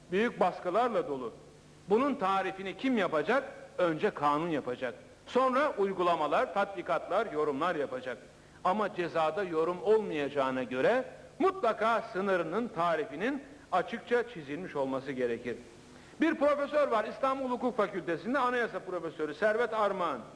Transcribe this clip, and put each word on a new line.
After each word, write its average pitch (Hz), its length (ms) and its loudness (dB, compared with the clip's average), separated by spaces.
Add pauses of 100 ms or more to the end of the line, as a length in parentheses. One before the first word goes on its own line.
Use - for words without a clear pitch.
(120)
büyük 196 280 2
baskılarla 185 680 2
dolu. 127 260 -6 (560)
Bunun 247 260 4
tarifini 190 600 -2
kim 262 200 0
yapacak? 175 460 2 (340)
Önce 170 320 2
kanun 147 400 0
yapacak. 123 440 -4 (340)
Sonra 262 500 2
uygulamalar, 180 760 2
tatbikatlar, 190 800 -2
yorumlar 151 440 0
yapacak. 127 420 -6 (460)
Ama 190 320 2
cezada 165 480 0
yorum 170 400 0
olmayacağına 147 800 2
göre 139 400 2 (360)
mutlaka 233 640 2
sınırının, 185 640 0
tarifinin 170 760 -2 (280)
açıkça 226 580 0
çizilmiş 151 460 -8
olması 135 360 -2
gerekir. 120 440 -2 (640)
Bir 320 140 4
profesör 285 520 2
var 220 180 2
İstanbul 269 440 -2
Hukuk 247 280 -2
Fakültesi'nde, 180 640 -2
anayasa 247 400 0
profesörü 160 540 -4
Servet 214 400 2
Armağan. 190 460 0 (160)